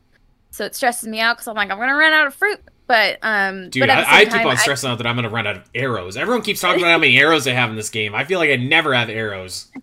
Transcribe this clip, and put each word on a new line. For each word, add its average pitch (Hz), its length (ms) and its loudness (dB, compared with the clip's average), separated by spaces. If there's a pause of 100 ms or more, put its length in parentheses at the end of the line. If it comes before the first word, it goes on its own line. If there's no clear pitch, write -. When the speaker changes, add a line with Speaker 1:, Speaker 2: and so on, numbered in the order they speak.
(520)
Speaker 1:
So - 140 -8
it - 100 -10
stresses 240 320 -4
me 220 120 -8
out 233 180 0
'cause - 100 -18
I'm 226 80 -10
like, 202 140 -2
"I'm 196 80 -6
gonna 254 180 -2
run 311 180 2
out 311 140 4
of 277 60 -10
fruit." 403 260 -2 (280)
But, 214 360 2
um, 196 460 -2
Speaker 2:
Dude, 131 120 -2
Speaker 1:
but 269 80 4
at - 120 4
the 151 80 0
Speaker 2:
I, - 20 2
Speaker 1:
same 156 40 8
Speaker 2:
I 196 100 8
keep 220 80 2
Speaker 1:
time, 226 140 0
Speaker 2:
on 135 60 2
Speaker 1:
I - 20 -2
Speaker 2:
stressing 139 340 0
out 120 100 -2
that 117 80 -4
I'm 120 80 -2
gonna 117 140 -4
run 110 180 -4
out 101 100 -6
of - 180 -20
arrows. 113 420 -6
Everyone 214 260 -2
keeps - 180 -4
talking 180 200 2
about 170 100 4
how 165 60 4
many 135 220 4
arrows 151 240 4
they 127 100 0
have 123 160 0
in 110 60 -8
this 107 140 -8
game. 107 260 -4
I 127 80 -2
feel 180 160 -2
like 156 100 2
I 139 60 2
never 143 380 0
have 117 160 0
arrows. 104 640 -8 (120)